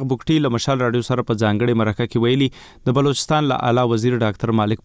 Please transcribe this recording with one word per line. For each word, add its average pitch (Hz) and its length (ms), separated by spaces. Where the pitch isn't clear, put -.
بوګټي 135 360
له 120 100
مشال 127 280
راډیو 120 260
سره 123 200
په 113 140
ځانګړې 113 380
مرکه 107 280
کې - 160
ویلي، 131 240
د 127 80
بلوچستان 143 560
له - 160
اعلی 123 240
وزیر 120 320
ډاکټر 113 340
مالک 107 240